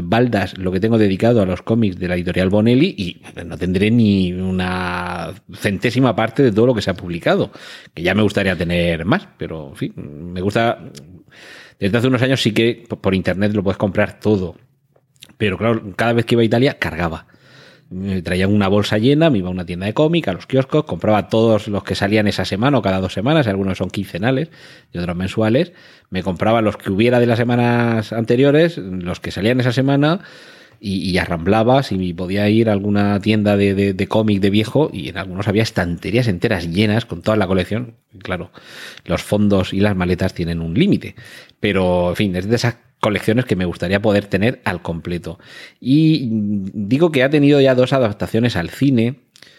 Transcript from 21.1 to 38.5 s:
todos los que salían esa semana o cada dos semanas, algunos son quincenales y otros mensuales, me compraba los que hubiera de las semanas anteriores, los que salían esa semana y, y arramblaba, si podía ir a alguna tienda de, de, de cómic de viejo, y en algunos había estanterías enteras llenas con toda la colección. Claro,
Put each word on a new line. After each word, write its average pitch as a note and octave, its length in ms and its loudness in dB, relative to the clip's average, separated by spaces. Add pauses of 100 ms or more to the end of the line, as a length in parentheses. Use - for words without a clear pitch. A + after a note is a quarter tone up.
todos A2+ 400 2
los G2+ 160 -4
que F#2+ 120 -4
salían G#2 320 0
esa G2 180 -2
semana B2 320 0
o G2+ 60 0
cada F#2+ 180 0
dos F#2 120 -4
semanas, C3+ 340 0
algunos G2 320 -2
son F#2 100 -4
quincenales A#2+ 600 -4 (440)
y - 60 -8
otros F2 160 -4
mensuales, A2 560 0 (400)
me F#2 100 -4
compraba A2 400 0
los G#2 160 0
que - 140 -8
hubiera A#2+ 280 4
de A#2+ 60 4
las A#2+ 140 2
semanas A#2+ 760 0
anteriores, C#3 640 2
los F2+ 420 -6
que E2+ 120 -8
salían A#2 280 0
esa B2 120 0
semana C#3 480 2 (600)
y, G2 180 -4
y F#2 200 -2
arramblaba, G2+ 640 2
si F#2 320 -4
podía F#2+ 340 -2
ir A2 220 4
a G#2 40 4
alguna G2+ 480 0
tienda G#2 360 2
de, G2+ 160 4
de, G2 220 0
de F#2+ 120 -4
cómic G#2+ 320 2
de G2 120 2
viejo, A2 420 0
y D2 160 -10
en - 80 -10
algunos F#2+ 300 -6
había A2+ 160 2
estanterías F#2 640 -2
enteras F2 440 -2
llenas G#2+ 340 2
con F2 180 -12
toda G#2+ 140 2
la G2 100 0
colección. G2+ 480 -2 (240)
Claro, F2+ 320 -8 (540)